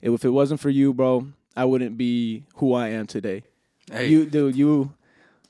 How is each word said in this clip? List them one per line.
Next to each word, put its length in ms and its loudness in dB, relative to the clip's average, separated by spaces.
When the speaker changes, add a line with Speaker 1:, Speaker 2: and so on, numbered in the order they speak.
Speaker 1:
If 240 -2
it 60 2
wasn't 300 0
for 100 -2
you, 240 2
bro, 320 0
I 80 -2
wouldn't 340 0
be 460 -2
who 200 0
I 160 -2
am 160 -6
today. 360 -8
Speaker 2:
Hey. 180 -4
Speaker 1:
You, 160 6
dude, 320 0
you, 380 2